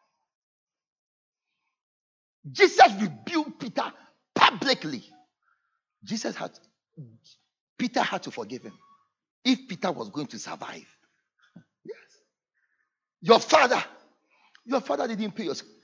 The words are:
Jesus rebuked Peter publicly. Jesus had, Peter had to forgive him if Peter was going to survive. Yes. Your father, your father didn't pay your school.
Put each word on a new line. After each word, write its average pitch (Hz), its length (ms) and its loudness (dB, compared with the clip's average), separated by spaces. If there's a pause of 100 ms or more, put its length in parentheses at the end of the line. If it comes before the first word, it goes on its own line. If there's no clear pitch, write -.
(2500)
Jesus 359 480 8
rebuked 240 580 -4
Peter 240 320 -6 (440)
publicly. 175 680 0 (1040)
Jesus 220 320 -6
had, - 140 -10 (1300)
Peter 247 240 -2
had - 220 -4
to 139 60 -12
forgive 117 340 -12
him 104 140 -20 (640)
if 254 240 0
Peter 185 240 -6
was 113 200 -8
going 143 160 -8
to 110 120 -14
survive. - 460 -14 (1000)
Yes. - 140 -18 (1300)
Your 220 180 8
father, 269 420 4 (840)
your 240 160 -2
father 285 260 -2
didn't 214 260 -6
pay 220 100 -8
your 143 100 -4
school. - 180 -16 (120)